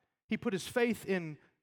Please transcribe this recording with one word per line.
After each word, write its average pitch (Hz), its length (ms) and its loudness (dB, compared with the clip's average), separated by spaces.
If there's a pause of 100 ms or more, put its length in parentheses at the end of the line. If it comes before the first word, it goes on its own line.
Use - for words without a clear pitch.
(280)
He 220 80 0
put 233 160 -2
his 185 140 -2
faith 240 400 2
in 175 320 -2 (240)